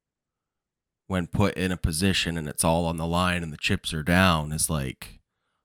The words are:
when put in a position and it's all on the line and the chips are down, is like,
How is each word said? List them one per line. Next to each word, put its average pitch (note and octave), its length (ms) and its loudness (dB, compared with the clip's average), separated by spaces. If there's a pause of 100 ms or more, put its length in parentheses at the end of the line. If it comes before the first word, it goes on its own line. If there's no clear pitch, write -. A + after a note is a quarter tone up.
(1080)
when F#2 180 -2
put - 320 0
in F#2 140 0
a F2+ 40 -4
position E2+ 640 0
and D2+ 100 -6
it's - 160 -2
all E2+ 220 2
on E2 100 -2
the E2 100 -4
line F2 360 0
and E2 100 -8
the D2 60 -12
chips - 340 -2
are D#2 100 -4
down, F2 480 4
is D#2 200 -2
like, C#2 500 -6 (440)